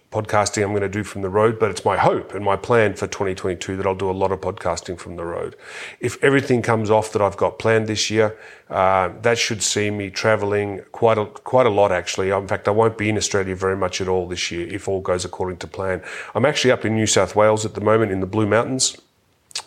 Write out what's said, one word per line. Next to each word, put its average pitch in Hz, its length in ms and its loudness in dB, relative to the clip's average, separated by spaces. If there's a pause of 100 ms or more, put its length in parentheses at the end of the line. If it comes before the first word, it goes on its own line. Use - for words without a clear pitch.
(100)
podcasting 104 540 0
I'm 101 80 -2
gonna 101 160 0
do 101 160 -4
from 98 180 -8
the 95 60 -2
road, 110 320 2
but 107 100 2
it's - 140 -8
my 101 120 2
hope 156 380 0
and 101 100 -6
my 98 120 2
plan 107 380 2
for 98 120 -4
twenty 95 260 -4
twenty-two 95 440 -6
that 95 100 -4
I'll 95 80 0
do 95 160 -2
a - 20 -2
lot 95 200 0
of 92 80 -4
podcasting 90 580 -6
from 92 160 -14
the 85 100 -8
road. 85 300 -6 (460)
If 120 200 -4
everything 135 420 4
comes 110 280 0
off 107 220 2
that 104 100 0
I've 95 140 0
got 90 240 0
planned 110 260 2
this 107 240 -2
year, 107 260 2 (320)
uh, 92 420 4 (120)
that 117 160 2
should 110 240 -2
see 104 300 0
me 101 180 -6
traveling 104 800 0
quite 110 260 4
a, 107 100 0
quite 127 400 2
a 113 40 4
lot, 101 220 4
actually. 92 380 -2
In 98 180 -2
fact, 98 180 -2
I 104 60 4
won't 110 260 2
be 104 100 0
in 107 80 0
Australia 95 380 -2
very 95 220 0
much 95 240 -2
at 92 80 -2
all 92 180 0
this 87 240 -6
year 87 160 -6
if 95 220 -8
all 95 120 -2
goes 90 240 -2
according 92 340 -6
to - 100 -12
plan. 92 340 -6 (320)
I'm 113 100 2
actually 139 280 2
up 120 120 0
in 110 120 0
New 110 100 2
South 101 300 2
Wales 107 280 4
at 104 100 -8
the - 60 -6
moment 107 300 2
in 95 80 -2
the 92 80 -2
Blue 107 220 0
Mountains, 123 480 0 (720)